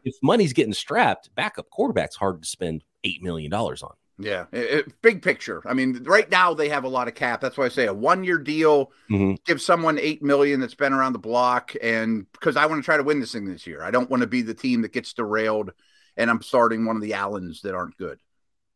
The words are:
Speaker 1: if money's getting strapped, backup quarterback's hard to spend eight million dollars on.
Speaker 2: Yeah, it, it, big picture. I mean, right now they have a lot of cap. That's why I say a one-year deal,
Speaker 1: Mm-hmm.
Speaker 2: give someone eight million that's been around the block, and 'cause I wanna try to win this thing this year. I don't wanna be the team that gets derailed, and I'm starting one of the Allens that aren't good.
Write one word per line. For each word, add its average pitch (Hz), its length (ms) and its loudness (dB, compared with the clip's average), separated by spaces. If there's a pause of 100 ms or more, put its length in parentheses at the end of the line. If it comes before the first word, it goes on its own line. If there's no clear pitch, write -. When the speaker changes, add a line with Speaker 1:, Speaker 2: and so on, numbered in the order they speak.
Speaker 1:
if 127 160 -6
money's 170 320 4
getting 117 220 0
strapped, - 600 -2
backup - 340 -6
quarterback's 208 460 -2
hard 92 260 -2
to - 60 -10
spend 80 340 -6 (220)
eight 87 180 -8
million 82 300 -6
dollars 98 320 -4
on. - 80 -16 (260)
Speaker 2:
Yeah, 98 340 -6
it, 117 180 -4 (180)
it, - 120 -20
big 220 220 4
picture. 113 420 -4
I 110 80 -6
mean, 131 300 -2
right 190 260 4
now 185 260 4
they 151 160 0
have 143 140 -2
a 131 40 -6
lot 127 180 -2
of 120 80 -6
cap. 120 260 -2
That's 131 160 -6
why 135 100 2
I - 20 -2
say 123 180 0
a 98 80 0
one-year 175 440 2
deal, 151 520 2 (180)
Speaker 1:
Mm-hmm. 98 260 4 (120)
Speaker 2:
give 165 160 0
someone 165 360 2
eight 156 260 -4
million 143 340 4
that's 127 160 -4
been 139 180 0
around 131 200 2
the 113 80 -6
block, 123 600 0
and 113 460 0 (140)
'cause 147 160 0
I 147 100 4
wanna 156 160 -2
try 160 140 2
to 139 80 0
win 147 160 0
this 113 120 -8
thing 107 140 -8
this 87 200 -10
year. 76 160 -12
I 92 100 -4
don't 123 180 2
wanna 123 160 2
be 120 160 -2
the 110 120 -6
team 123 280 0
that 107 100 -6
gets - 220 -6
derailed, 107 560 -2 (460)
and 117 140 2
I'm 113 120 0
starting 113 420 2
one 113 120 -2
of 107 60 -4
the 104 120 -4
Allens 98 480 -6
that 95 140 -6
aren't 85 200 -8
good. 82 220 -10 (580)